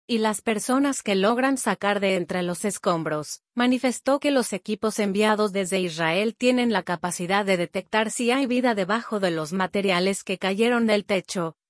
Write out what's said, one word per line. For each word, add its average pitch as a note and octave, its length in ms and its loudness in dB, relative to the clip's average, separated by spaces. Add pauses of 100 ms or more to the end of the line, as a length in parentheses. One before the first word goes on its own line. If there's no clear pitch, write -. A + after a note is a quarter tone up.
y A#3 120 0
las A3 240 0
personas B3+ 600 0
que G3+ 140 0
logran A#3+ 400 2
sacar G3+ 420 0
de F#3+ 160 2
entre F3+ 300 -2
los F3 200 -4
escombros, D#3+ 800 -2 (120)
manifestó B3+ 680 0
que D4 100 0
los C4 220 0
equipos G#3+ 480 -4
enviados G#3 520 2
desde F#3 280 -2
Israel F3 560 -2
tienen B3 360 2
la F#3+ 120 0
capacidad F3+ 600 -2
de F#3+ 120 2
detectar G3 560 -2
si A#3+ 180 0
hay C4+ 160 2
vida B3 300 2
debajo G#3 420 -2
de F#3 140 0
los D#3 200 -4
materiales F#3+ 680 0
que F#3 160 -6
cayeron A3+ 480 2
del G#3 180 2
techo, F3 520 -4 (140)